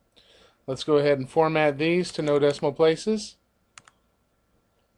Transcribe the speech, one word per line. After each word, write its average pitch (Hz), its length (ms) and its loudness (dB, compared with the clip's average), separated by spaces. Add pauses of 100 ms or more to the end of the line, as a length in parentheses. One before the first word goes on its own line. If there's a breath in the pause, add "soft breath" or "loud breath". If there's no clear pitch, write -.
(640 soft breath)
let's 135 180 -8
go 151 140 2
ahead 143 220 2
and 131 100 -8
format 156 480 2
these 170 360 -2
to 165 100 -6
no 147 160 0
decimal 143 340 0
places. 165 600 -2 (1600)